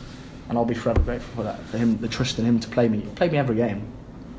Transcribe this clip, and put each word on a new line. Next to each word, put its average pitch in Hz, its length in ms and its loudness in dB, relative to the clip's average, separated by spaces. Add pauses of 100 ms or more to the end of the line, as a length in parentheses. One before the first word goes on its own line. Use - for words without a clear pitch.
(480)
and 113 100 0
I'll 117 60 4
be 117 100 0
forever 113 260 2
grateful 120 360 -2
for 113 60 -4
that, 104 240 -6
for 110 120 -4
him, 117 200 4
the 113 100 -4
trust - 300 -2
in 110 60 2
him 117 160 4
to - 80 -8
play 120 200 4
me. 107 120 2
He 98 100 -6
played 175 220 2
me 147 60 4
every 123 180 2
game, 107 300 0 (520)